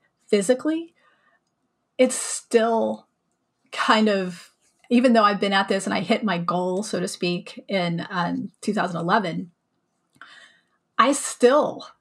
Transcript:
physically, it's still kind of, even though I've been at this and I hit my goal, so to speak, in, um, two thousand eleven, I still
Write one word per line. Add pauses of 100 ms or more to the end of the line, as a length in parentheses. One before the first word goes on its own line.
(260)
physically, (1040)
it's
still (640)
kind
of, (400)
even
though
I've
been
at
this
and
I
hit
my
goal,
so
to
speak,
in,
um, (100)
two
thousand
eleven, (1500)
I
still (140)